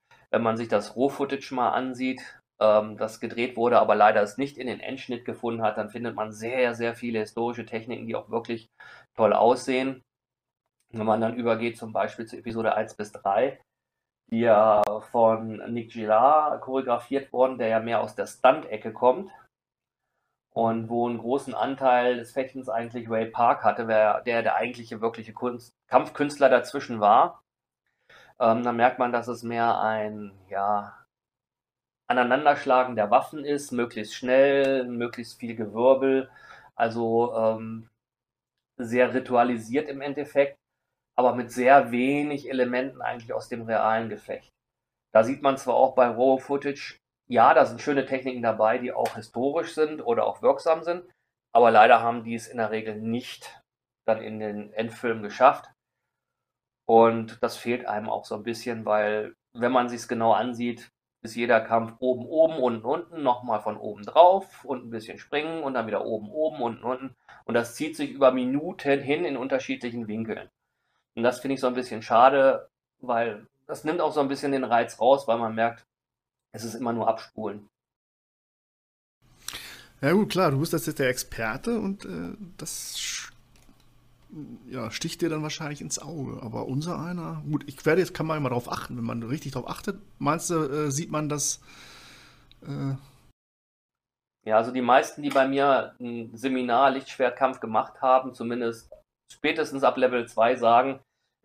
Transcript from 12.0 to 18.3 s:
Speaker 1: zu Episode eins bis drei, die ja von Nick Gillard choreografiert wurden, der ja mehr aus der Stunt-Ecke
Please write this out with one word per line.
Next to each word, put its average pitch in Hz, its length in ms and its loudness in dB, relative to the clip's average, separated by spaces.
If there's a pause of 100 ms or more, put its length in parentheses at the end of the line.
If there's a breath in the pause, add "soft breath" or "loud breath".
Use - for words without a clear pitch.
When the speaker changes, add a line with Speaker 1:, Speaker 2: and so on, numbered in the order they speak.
Speaker 1:
zu - 120 -16
Episode 110 380 -2
eins 110 200 -4
bis 104 160 -10
drei, 113 500 -2 (680)
die 113 100 -2
ja 107 420 6 (300)
von 113 460 2 (160)
Nick 117 180 -8
Gillard 131 680 4
choreografiert 131 680 -4
wurden, 131 260 2
der 117 100 -2
ja 110 120 2
mehr 117 220 -2
aus 113 140 -8
der 98 120 -6
Stunt-Ecke 127 640 0